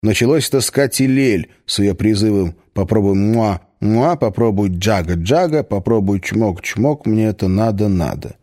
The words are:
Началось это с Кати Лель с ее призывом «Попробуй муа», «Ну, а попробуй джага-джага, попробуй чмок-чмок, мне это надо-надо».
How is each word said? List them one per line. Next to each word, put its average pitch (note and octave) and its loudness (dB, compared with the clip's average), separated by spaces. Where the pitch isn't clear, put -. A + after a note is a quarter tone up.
Началось A#2+ 0
это C3+ 0
с - -4
Кати C3+ 0
Лель C3 0
с - -6
ее G2+ 2
призывом G2+ 0
«Попробуй G2+ 0
муа», G#2 0
«Ну, A2 2
а E3+ 0
попробуй G#2+ 0
джага-джага, G2 0
попробуй G2+ 0
чмок-чмок, G#2+ -2
мне A2 2
это G#2 -2
надо-надо». G2 -2